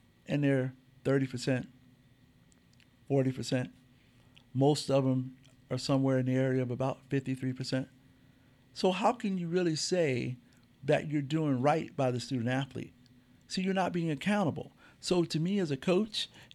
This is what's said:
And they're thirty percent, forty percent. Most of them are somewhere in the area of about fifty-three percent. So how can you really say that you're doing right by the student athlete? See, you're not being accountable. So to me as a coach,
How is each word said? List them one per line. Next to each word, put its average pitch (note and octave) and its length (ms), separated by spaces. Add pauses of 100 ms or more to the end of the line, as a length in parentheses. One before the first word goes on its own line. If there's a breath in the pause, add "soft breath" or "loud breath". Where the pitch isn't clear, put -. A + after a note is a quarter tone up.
(280)
And D3 160
they're C3 300 (300)
thirty C3+ 240
percent, B2+ 400 (1400)
forty C3+ 240
percent. B2+ 400 (840 soft breath)
Most C#3 380
of C3+ 120
them C3 300 (380)
are B2+ 80
somewhere C3+ 400
in B2+ 80
the B2+ 80
area C3 260
of B2 80
about B2+ 300 (100)
fifty-three C3 440
percent. C3 340 (880 soft breath)
So F#3 160
how G3+ 220
can G3 260
you E3+ 80
really E3+ 280
say C3 640 (460 soft breath)
that D3 260
you're D3 140
doing C#3 400
right D#3+ 340
by C3 140
the B2 80
student A#2+ 300
athlete? C3 440 (540 soft breath)
See, F#3 160
you're F#3+ 100
not F3+ 180
being E3 200
accountable. F#3 600 (280 soft breath)
So F3+ 240
to D#3+ 160
me F#3 180
as E3+ 140
a C3+ 60
coach, F#3+ 520 (260 loud breath)